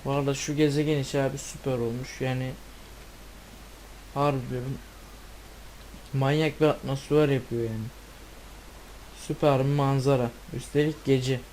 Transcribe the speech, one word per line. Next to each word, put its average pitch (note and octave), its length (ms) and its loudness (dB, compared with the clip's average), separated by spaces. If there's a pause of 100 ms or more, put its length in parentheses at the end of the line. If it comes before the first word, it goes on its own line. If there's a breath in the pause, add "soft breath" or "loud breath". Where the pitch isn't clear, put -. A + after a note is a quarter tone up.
Bu C3+ 60 -2
arada C#3 240 2
şu C#3+ 220 -2
gezegen D3 420 4
içi C#3 220 0
abi C3+ 180 2
süper - 400 -2
olmuş A#2+ 420 -2
yani. C3 320 0 (1600)
Harbi C#3+ 240 4 (120)
diyorum. B2+ 280 -4 (1300)
Manyak C#3+ 480 4
bir D#3 60 8
atmosfer C#3+ 640 4
yapıyor A#2+ 340 0
yani. A2 240 -2 (1400)
Süper D3+ 320 4
bir C3 60 4
manzara. C#3 680 4 (260)
Üstelik D3 480 0
gece. C3 360 4 (120)